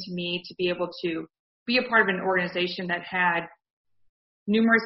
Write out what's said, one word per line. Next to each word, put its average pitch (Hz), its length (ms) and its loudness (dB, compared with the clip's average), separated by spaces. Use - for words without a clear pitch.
to 185 80 -10
me 175 320 -4
to - 100 -18
be 180 140 0
able 175 200 -2
to 160 220 -2
be 240 120 2
a - 60 2
part 220 200 4
of 190 120 0
an 180 60 -4
organization 180 680 -2
that 175 140 -2
had 170 460 0
numerous 226 380 4